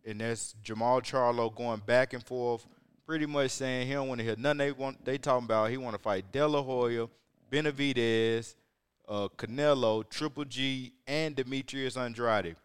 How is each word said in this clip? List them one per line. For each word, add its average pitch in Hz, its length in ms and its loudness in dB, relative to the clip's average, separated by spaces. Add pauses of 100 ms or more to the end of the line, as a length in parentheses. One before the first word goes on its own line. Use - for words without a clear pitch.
And 107 160 -8
that's 113 320 -4 (100)
Jamal 120 380 2
Charlo 120 520 2
going 117 320 -6
back 127 280 4
and 123 120 -10
forth, 120 400 -4 (400)
pretty 156 200 -2
much 143 260 2
saying 127 340 -2
he 135 80 -2
don't 139 140 0
wanna 123 160 -4
hear 110 140 0
nothing 143 200 2
they 143 140 2
want, 135 320 -8
they 127 140 -2
talking 127 280 2
about. 110 240 4
He 127 80 -2
wanna 120 220 -6
fight 98 320 -2
De 143 160 2
La 143 160 2
Hoya, 120 460 0 (420)
Benavidez, 120 1040 2 (520)
uh, 101 200 -2 (100)
Canelo, 117 720 2
Triple 147 360 -6
G, 131 480 -4 (120)
and 151 300 -2
Demetrius 131 600 -4
Andrade. 113 680 0